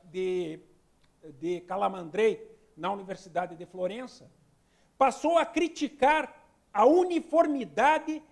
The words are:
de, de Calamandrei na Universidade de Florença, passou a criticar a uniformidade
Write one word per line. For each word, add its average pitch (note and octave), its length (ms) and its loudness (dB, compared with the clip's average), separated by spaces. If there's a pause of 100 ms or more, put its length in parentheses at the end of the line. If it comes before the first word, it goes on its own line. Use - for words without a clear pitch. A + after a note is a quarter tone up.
de, F3+ 560 -6 (800)
de F3 220 -6
Calamandrei G3 840 -4 (280)
na F3 160 -6
Universidade F3+ 640 -10
de E3+ 100 -16
Florença, F#3+ 640 -10 (640)
passou C4+ 420 2
a D4+ 60 2
criticar D4+ 880 0 (400)
a G#3+ 140 4
uniformidade D#4 1500 2